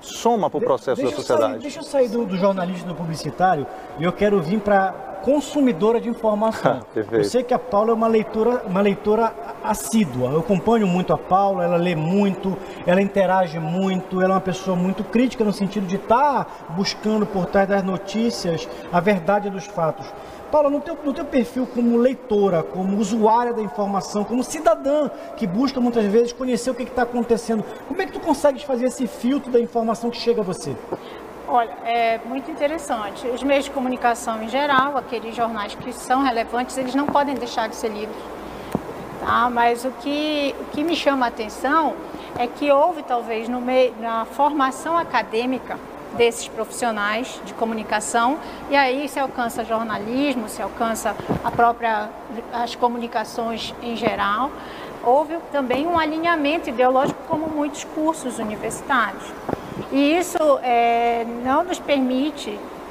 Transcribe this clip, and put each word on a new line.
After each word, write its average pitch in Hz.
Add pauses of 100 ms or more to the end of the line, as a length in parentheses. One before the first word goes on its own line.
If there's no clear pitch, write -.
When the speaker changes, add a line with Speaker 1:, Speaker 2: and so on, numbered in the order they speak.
Speaker 1:
soma 220
pro 147
Speaker 2:
De-, 226
Speaker 1:
processo 135
da 131
Speaker 2:
deixa 107
eu -
Speaker 1:
sociedade. 120
Speaker 2:
sair, -
deixa 277
eu 311
sair 262
do, 233
do 190
jornalismo 185
e -
do 175
publicitário 160 (320)
e 151
eu 175
quero 202
vir 180
pra 196 (100)
consumidora 240
de 202
informação. 214
Speaker 1:
<laughs> -
Perfeito. 110
Speaker 2:
Eu 107
sei 233
que 247
a 226
Paula 214
é 226
uma 226
leitora, 226
uma 190
leitora 208 (300)
assídua. 170
Eu 156
acompanho 208
muito 180
a 147
Paula, 190
ela 175
lê 175
muito, 185 (300)
ela 180
interage 185
muito, 185
ela 185
é -
uma 190
pessoa 185
muito 185
crítica 233
no 208
sentido 196
de 180
tá 240 (240)
buscando 202
por 185
trás 196
das 196
notícias 185 (240)
a 170
verdade 196
dos 190
fatos. - (440)
Paula, 294
no 285
teu, 320
no 285
teu -
perfil 254
como 240
leitora, 208
como 190
usuária 226
da 220
informação, 202
como 233
cidadã 302 (260)
que 226
busca 247
muitas 233
vezes 233
conhecer 254
o 247
que 247
que -
tá 254
acontecendo, 233 (240)
como 349
é -
que -
tu -
consegues 285
fazer 247
esse 254
filtro 247
da 240
informação 233
que -
chega 226
a -
você? 156 (720)
Speaker 3:
Olha, 240 (120)
é 233
muito 262
interessante. 285
Os 233
meios 277
de -
comunicação 240
em 226
geral, 277
aqueles 226
jornais 226
que -
são 254
relevantes, 240
eles 254
não 277
podem 285
deixar 226
de -
ser 233
lidos. 214 (1040)
Tá? 226
Mas 240
o 262
que, 294
o -
que 294
me 339
chama 269
a -
atenção 254 (440)
é 247
que 285
houve, 302
talvez, 233
no 247
meio, 254
na 226
formação 285
acadêmica, 247 (380)
desses 233
profissionais 220
de -
comunicação, 226 (320)
e 277
aí 277
se 285
alcança 247
jornalismo, 226
se -
alcança 220 (300)
a 240
própria, 233 (440)
as 233
comunicações 233
em 240
geral. 202 (540)
Houve 294 (140)
também 269
um 349
alinhamento 320
ideológico, 254
como 320
muitos 302
cursos 311
universitários. 214 (640)
E 285
isso, 349 (240)
é, 233 (180)
não 285
nos 359
permite 262 (320)